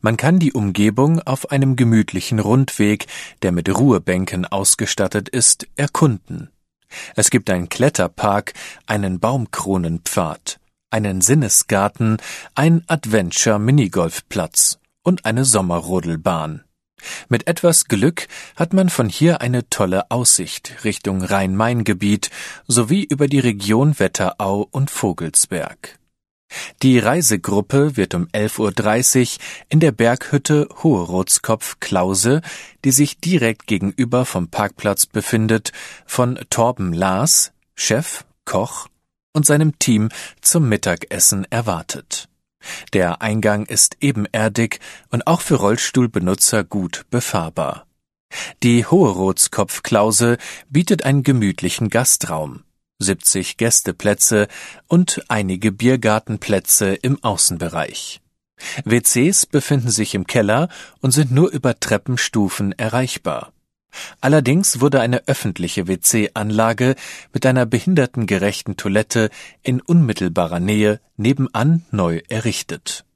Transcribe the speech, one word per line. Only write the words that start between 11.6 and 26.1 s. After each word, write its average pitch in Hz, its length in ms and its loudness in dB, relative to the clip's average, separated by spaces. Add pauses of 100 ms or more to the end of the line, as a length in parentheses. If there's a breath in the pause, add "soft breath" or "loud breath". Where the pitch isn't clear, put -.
ein 165 320 4
Adventure-Minigolfplatz 104 1900 0 (240)
und 180 220 0
eine 117 200 0
Sommerrodelbahn. 85 1160 -2 (680 loud breath)
Mit 117 160 0
etwas 170 400 2
Glück 135 420 0 (280 loud breath)
hat 170 180 -2
man 190 160 4
von - 200 0
hier 165 320 2
eine 123 280 -2
tolle 95 400 0
Aussicht - 760 -2
Richtung 98 360 -2
Rhein-Main-Gebiet 101 1080 0 (340 loud breath)
sowie 120 380 2
über 143 240 0
die 139 100 2
Region 120 600 2
Wetterau 98 720 -2
und 139 180 -2
Vogelsberg. - 1080 -4 (840 loud breath)